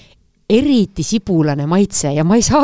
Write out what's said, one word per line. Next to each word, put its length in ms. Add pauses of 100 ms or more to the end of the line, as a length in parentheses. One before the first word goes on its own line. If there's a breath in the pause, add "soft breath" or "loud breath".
(500 loud breath)
eriti 540
sibulane 640
maitse 480
ja 80
ma 160
ei 80
saa 160